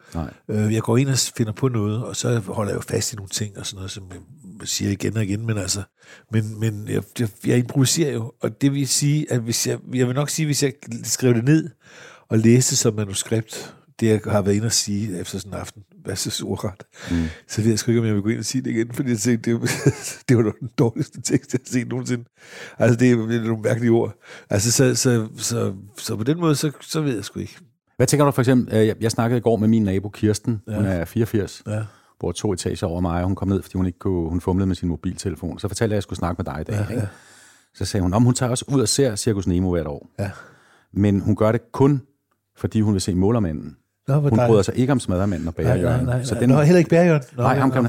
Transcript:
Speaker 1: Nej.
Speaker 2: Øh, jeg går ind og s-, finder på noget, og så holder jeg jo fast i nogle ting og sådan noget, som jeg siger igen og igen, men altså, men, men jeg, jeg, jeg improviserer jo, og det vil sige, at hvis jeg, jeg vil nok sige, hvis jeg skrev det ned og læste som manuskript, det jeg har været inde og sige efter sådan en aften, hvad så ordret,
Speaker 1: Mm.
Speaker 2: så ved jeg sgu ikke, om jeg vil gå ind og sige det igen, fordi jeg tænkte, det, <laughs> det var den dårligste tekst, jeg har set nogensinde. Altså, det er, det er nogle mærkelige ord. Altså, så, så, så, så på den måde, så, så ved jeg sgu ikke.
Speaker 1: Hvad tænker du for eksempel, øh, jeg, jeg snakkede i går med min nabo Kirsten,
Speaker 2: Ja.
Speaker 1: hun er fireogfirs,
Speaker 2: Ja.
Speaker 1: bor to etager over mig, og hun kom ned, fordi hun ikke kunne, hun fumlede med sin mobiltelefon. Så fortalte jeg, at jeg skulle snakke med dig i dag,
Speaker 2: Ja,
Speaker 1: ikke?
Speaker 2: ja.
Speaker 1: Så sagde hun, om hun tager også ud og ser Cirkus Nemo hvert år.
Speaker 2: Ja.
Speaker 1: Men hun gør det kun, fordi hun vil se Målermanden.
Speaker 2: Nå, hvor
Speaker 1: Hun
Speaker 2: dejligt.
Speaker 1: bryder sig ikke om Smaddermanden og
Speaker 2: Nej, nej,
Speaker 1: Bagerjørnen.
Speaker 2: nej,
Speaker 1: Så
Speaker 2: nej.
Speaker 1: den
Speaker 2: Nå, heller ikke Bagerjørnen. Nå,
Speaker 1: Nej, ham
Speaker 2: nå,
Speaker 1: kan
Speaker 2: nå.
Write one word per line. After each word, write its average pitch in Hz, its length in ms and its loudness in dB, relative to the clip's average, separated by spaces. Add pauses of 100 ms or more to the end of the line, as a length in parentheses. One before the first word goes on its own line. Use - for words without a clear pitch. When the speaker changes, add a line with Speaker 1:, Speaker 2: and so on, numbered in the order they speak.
(140)
Speaker 1:
Nej. 80 160 -6 (180)
Speaker 2:
Øh, 107 260 2
jeg 110 80 2
går 117 140 2
ind 139 120 4
og 131 100 0
s-, - 180 -2
finder 107 160 -2
på 135 160 0
noget, 107 360 -2
og 95 120 -10
så 120 220 0
holder 101 320 -4
jeg 92 60 -4
jo - 120 -6
fast - 240 -2
i 113 40 -12
nogle 98 120 -12
ting 101 300 -6
og - 80 -12
sådan 101 100 -10
noget, 95 140 -12
som 98 140 -14 (560)
jeg 90 80 -12
siger 101 220 -2
igen 101 260 -4
og 110 80 0
igen, 104 220 -4
men 107 120 -2
altså, 95 240 -4 (500)
men, 107 280 -2
men 104 280 -4
jeg, 104 140 -2 (160)
jeg, 117 100 0 (180)
jeg 123 120 4
improviserer 131 540 0
jo, 117 280 -6
og 113 200 -4
det 139 120 2
vil 139 160 -2
sige, 147 440 0
at 123 80 2
hvis 117 260 -4
jeg, 120 120 -2 (160)
jeg 127 120 2
vil 123 80 0
nok 143 160 -2
sige, 160 160 -2
hvis 143 160 0
jeg 135 100 2 (320)
skrev 120 300 2
det 113 100 0
ned 156 240 4 (600)
og 110 100 2
læste 120 380 6
som 113 180 2
manuskript, 107 800 -6 (260)
det 113 80 2
jeg 107 160 4
har 104 180 0
været 101 120 2
inde 107 120 0
og 110 60 -4
sige 101 480 -2
efter 98 180 -8
sådan 92 140 -14
en 87 80 -8
aften, - 220 -14 (220)
hvad 95 120 -8
så - 300 -6
ordret, 98 360 -6 (280)
Speaker 1:
Mm. 85 140 0 (240)
Speaker 2:
så - 140 -2
ved 113 80 2
jeg 107 80 2
sgu - 120 -2
ikke, 117 100 2
om 113 60 0
jeg 107 80 0
vil 101 80 0
gå 104 60 -4
ind 117 100 -2
og 113 60 -8
sige 127 180 -4
det - 80 -6
igen, 120 220 -2
fordi 135 180 -2
jeg 117 80 0
tænkte, 117 340 0
det, 117 180 -2 (240)
<laughs> - 340 -8
det 123 80 6
var 120 60 6 (180)
den 127 180 -10
dårligste 127 440 -2
tekst, - 300 -2
jeg 123 140 -2
har - 60 -14
set 120 160 -2
nogensinde. 120 360 -4 (540)
Altså, 117 180 6
det 123 140 6
er, 120 60 6
det 113 200 0
er 113 80 -2
nogle 113 180 -4
mærkelige 113 280 2
ord. 113 240 2 (360)
Altså, 104 220 2
så, 127 220 4
så, 120 420 0
så, 107 380 -4 (220)
så 107 200 -8
på 107 80 -4
den 156 160 -4
måde, 160 160 2
så, 147 240 -2
så - 200 -6
ved 139 140 -2
jeg 95 100 -6
sgu - 160 -10
ikke. - 180 -12 (400)
Speaker 1:
Hvad 123 80 4
tænker 147 180 4
du 139 60 6
for 131 120 2
eksempel, 123 320 4
øh, 110 120 6
jeg, 107 140 0
jeg 110 100 0
snakkede 120 280 0
i - 20 -2
går 113 160 2
med 107 120 2
min 110 140 4
nabo 98 260 0
Kirsten, 107 600 -2
Speaker 2:
Ja. 107 80 -6
Speaker 1:
hun 104 80 0
er 90 200 0
fireogfirs, 107 640 -2
Speaker 2:
Ja. 107 140 -4 (400)
Speaker 1:
bor 87 120 -4
to 104 200 -2
etager 90 340 -4
over 87 140 -4
mig, 87 200 0
og 90 60 0
hun 95 100 0
kom 92 120 -4
ned, 98 140 2
fordi - 140 -10
hun 92 100 0
ikke 87 120 -4
kunne, 87 300 -2
hun 87 120 -2
fumlede 95 260 0
med 92 100 0
sin 90 120 -4
mobiltelefon. 85 720 -6
Så - 100 -6
fortalte 107 240 -2
jeg, - 20 0
at - 20 0
jeg 98 60 -2
skulle 90 160 -10
snakke 87 260 -4
med 85 100 -8
dig 78 60 -8
i 78 40 -8
dag, - 100 -6
Speaker 2:
Ja, 104 60 -2
Speaker 1:
ikke? - 140 -6
Speaker 2:
ja. 104 120 -4 (680)
Speaker 1:
Så - 100 -8
sagde 95 180 0
hun, 90 120 2
om 117 80 4
hun 123 120 4
tager 123 160 -2
også 127 180 -4
ud 135 120 0
og - 80 2
ser 127 280 2
Cirkus 101 300 -2
Nemo 90 240 2
hvert 82 160 -2
år. 73 220 -10 (100)
Speaker 2:
Ja. 101 120 -4 (600)
Speaker 1:
Men 101 280 2
hun 110 160 0
gør 110 160 4
det 117 80 0 (120)
kun, 135 300 4 (540)
fordi 110 240 -2
hun 107 120 2
vil 95 80 0
se 92 140 -2
Målermanden. 92 640 0 (320)
Speaker 2:
Nå, 135 120 2
hvor 143 100 2
Speaker 1:
Hun 127 80 2
Speaker 2:
dejligt. 120 120 4
Speaker 1:
bryder 104 120 8
sig - 140 -4
ikke 127 160 2
om 123 80 2
Smaddermanden 92 480 -2
og 85 100 -6
Speaker 2:
Nej, 78 80 -2
nej, - 100 4
Speaker 1:
Bagerjørnen. 90 300 2
Speaker 2:
nej, 123 180 0
Speaker 1:
Så - 100 -4
Speaker 2:
nej. 117 60 -2
Speaker 1:
den 123 80 4
Speaker 2:
Nå, 135 120 6
heller 170 180 6
ikke 165 120 2
Bagerjørnen. 165 320 4 (140)
Nå, 123 60 -2
Speaker 1:
Nej, 131 160 2
ham 135 100 2
Speaker 2:
nå, 123 40 2
Speaker 1:
kan 127 100 2
Speaker 2:
nå. 117 60 2